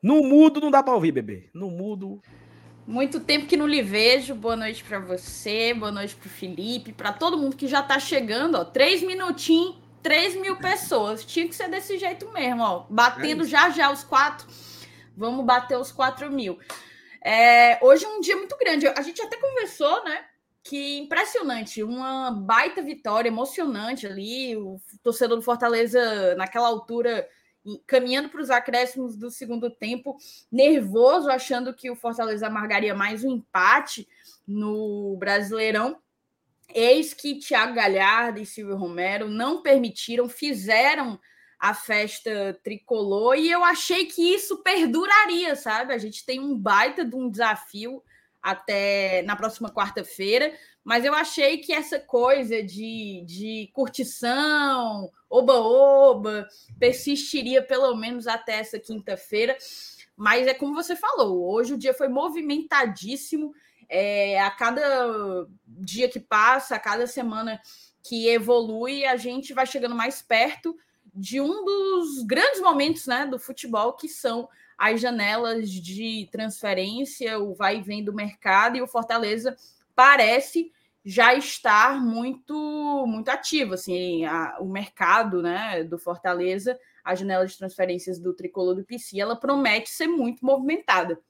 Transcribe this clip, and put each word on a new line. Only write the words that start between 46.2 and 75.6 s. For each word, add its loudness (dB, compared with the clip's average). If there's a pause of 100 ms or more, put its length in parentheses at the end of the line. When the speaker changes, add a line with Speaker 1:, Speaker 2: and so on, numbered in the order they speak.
Speaker 2:
tem -6
um -4
baita 2
de -6
um -4
desafio -4 (400)
até -2
na -4
próxima -8
quarta-feira, -2 (320)
mas 2
eu 2
achei 0
que -6
essa -4
coisa 0
de, -10
de -10
curtição, -2 (200)
oba-oba, 6 (320)
persistiria 2
pelo 2
menos -8
até -4
essa -8
quinta-feira. -4 (580)
Mas 2
é 2
como -4
você -4
falou, 0
hoje 0
o -6
dia -2
foi -2
movimentadíssimo. -2 (340)
É, 0
a 2
cada -2 (200)
dia -4
que -10
passa, 2
a -6
cada -4
semana -8 (440)
que -2
evolui, 0
a 2
gente -8
vai 2
chegando -6
mais -4
perto 0 (400)
de -6
um -4
dos -2
grandes 2
momentos, 0
né, -2
do -6
futebol, -4
que -14
são -6 (280)
as 0
janelas -2